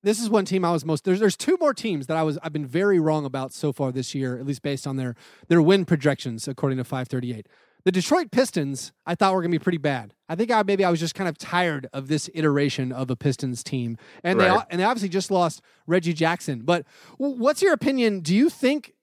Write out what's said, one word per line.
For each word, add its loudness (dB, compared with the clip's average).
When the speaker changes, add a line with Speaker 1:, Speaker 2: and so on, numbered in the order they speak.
Speaker 1:
This 2
is -4
one 4
team 0
I 2
was 0
most, -2
there's, 2
there's 2
two 0
more 2
teams -4
that -2
I 0
was, 0
I've -10
been -4
very 2
wrong 0
about -6
so -4
far -2
this -6
year, -4
at -10
least -6
based -6
on -6
their, -6
their 6
win 6
projections, -2
according -2
to -4
five -6
thirty-eight. -8
The 4
Detroit 0
Pistons, -2
I -2
thought 2
were 2
gonna 0
be 2
pretty -2
bad. -4
I -6
think -2
I, 4
maybe 2
I 4
was 2
just -4
kind -4
of -6
tired -2
of -8
this -2
iteration 0
of -6
a -2
Pistons -2
team. -6
And 0
they 6
Speaker 2:
Right. 4
Speaker 1:
o-, -10
and -2
they 2
obviously 0
just -2
lost 0
Reggie 0
Jackson. -2
But 0
w-, -2
what's 2
your 6
opinion? 0
Do 0
you 6
think -2